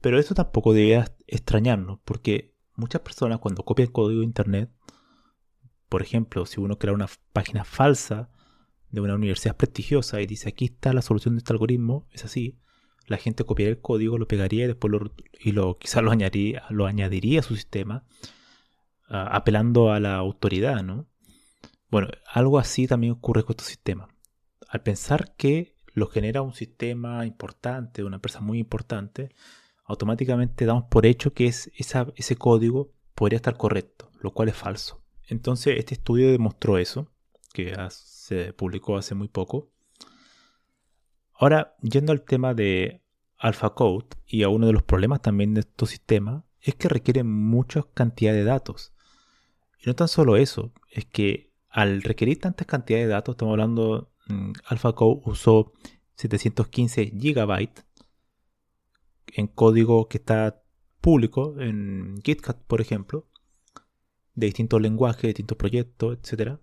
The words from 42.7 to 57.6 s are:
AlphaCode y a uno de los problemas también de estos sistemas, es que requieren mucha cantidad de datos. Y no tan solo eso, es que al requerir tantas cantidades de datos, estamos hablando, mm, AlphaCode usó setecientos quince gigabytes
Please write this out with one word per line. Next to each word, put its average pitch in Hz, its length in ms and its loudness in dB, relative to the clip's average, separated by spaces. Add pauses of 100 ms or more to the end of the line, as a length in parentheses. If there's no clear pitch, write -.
AlphaCode 107 680 0 (200)
y 107 180 0
a 98 40 4
uno 110 180 4
de 113 60 6
los 110 100 4
problemas 95 400 2
también 104 320 2
de 110 60 2
estos - 300 -4
sistemas, 110 540 -2 (160)
es - 140 -2
que - 140 -2
requieren 127 420 2
mucha 117 520 0 (120)
cantidad 113 380 2
de 104 120 2
datos. - 500 -4 (840)
Y - 80 -8
no 123 80 0
tan 165 140 2
solo 131 280 6
eso, 117 360 2 (180)
es - 140 -8
que - 460 -2 (180)
al 98 340 0
requerir 110 360 0
tantas - 280 -6
cantidades 117 420 0
de 107 40 0
datos, 104 220 -4
estamos 110 180 -2
hablando, 110 600 -2 (160)
mm, 98 240 -6 (140)
AlphaCode 117 580 2
usó 110 480 4 (420)
setecientos - 540 -2
quince 120 380 0
gigabytes 107 800 -2 (1500)